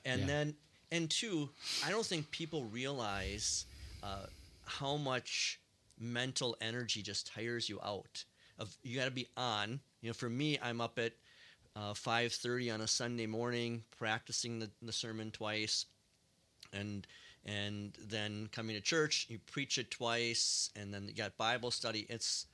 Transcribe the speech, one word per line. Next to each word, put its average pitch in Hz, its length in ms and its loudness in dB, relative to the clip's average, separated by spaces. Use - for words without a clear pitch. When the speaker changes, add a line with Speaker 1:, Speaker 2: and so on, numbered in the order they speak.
Speaker 1:
and 127 160 2
Speaker 2:
Yeah. 135 60 4
Speaker 1:
then, 147 280 2
and 165 180 2
two, 165 400 2
I 147 60 2
don't 214 160 4
think 156 240 0
people 156 360 -2
realize, 107 1000 0
uh, 98 240 -6
how 139 320 0
much 131 640 0
mental 120 640 0
energy 113 400 0
just 101 260 -4
tires 117 400 -2
you 98 140 -4
out. - 420 -4
Of, 98 240 -8
you 123 120 -4
gotta 131 160 2
be 127 240 -2
on. 117 440 2
You 117 80 -2
know, 113 40 -2
for 120 160 -2
me, 143 320 2
I'm 117 200 -2
up 117 180 0
at, 117 140 2
uh, 104 200 -4
five 117 380 4
thirty 123 360 0
on 110 120 0
a 110 60 0
Sunday 120 380 2
morning, 117 580 0
practicing 113 640 0
the, 110 100 -4
the 110 100 -6
sermon 110 380 -2
twice, 107 540 0
and, 101 320 -4
and 104 480 -2
then 107 440 -2
coming 110 240 -4
to 104 60 -4
church, 151 480 4
you 113 100 -8
preach 139 260 0
it 123 140 -2
twice, 117 840 4
and 101 180 -6
then 101 140 -6
you 104 60 -10
got 104 240 -2
Bible 117 340 4
study. 110 380 0
It's, - 440 -2